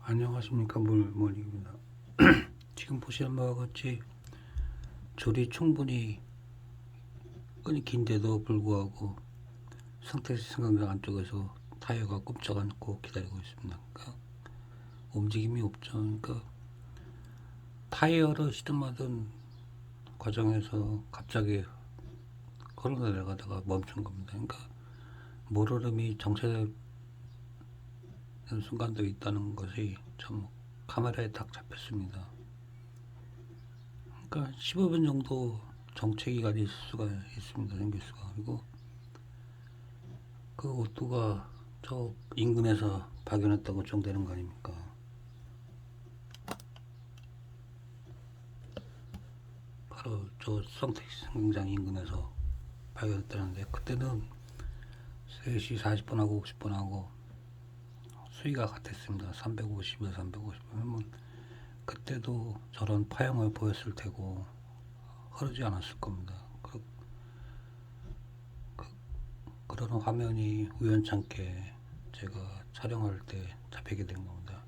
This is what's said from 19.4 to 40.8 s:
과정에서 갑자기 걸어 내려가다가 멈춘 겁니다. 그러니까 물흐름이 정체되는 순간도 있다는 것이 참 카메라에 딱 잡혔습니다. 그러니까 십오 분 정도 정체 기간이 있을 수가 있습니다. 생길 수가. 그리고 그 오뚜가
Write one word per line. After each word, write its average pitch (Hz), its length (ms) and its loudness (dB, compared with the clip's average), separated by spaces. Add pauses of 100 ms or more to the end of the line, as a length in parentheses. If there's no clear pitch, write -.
과정에서 107 960 4
갑자기 104 500 2 (1120)
걸어 131 240 2
내려가다가 98 680 2
멈춘 95 360 2
겁니다. 95 300 -4
그러니까 104 240 -4 (960)
물흐름이 113 680 6
정체되는 107 580 4 (1900)
순간도 113 420 0
있다는 104 500 0
것이 98 400 -2 (240)
참 104 300 -6 (380)
카메라에 117 440 2
딱 - 220 -6
잡혔습니다. 95 760 -6 (2000)
그러니까 139 300 -2
십오 185 300 6
분 165 160 8
정도 131 560 2 (340)
정체 110 380 2
기간이 110 300 4
있을 98 120 2 (160)
수가 110 160 0
있습니다. 101 680 -4
생길 101 240 0
수가. - 340 -10
그리고 117 260 -2 (2000)
그 139 160 -2
오뚜가 113 760 2 (340)